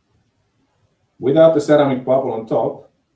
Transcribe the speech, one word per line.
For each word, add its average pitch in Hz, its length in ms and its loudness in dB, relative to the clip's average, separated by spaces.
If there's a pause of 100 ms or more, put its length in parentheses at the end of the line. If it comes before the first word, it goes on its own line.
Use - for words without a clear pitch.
(1200)
Without 160 360 4
the 147 60 0
ceramic 143 440 0
bubble 127 280 -2
on 110 140 -10
top, - 440 -6 (240)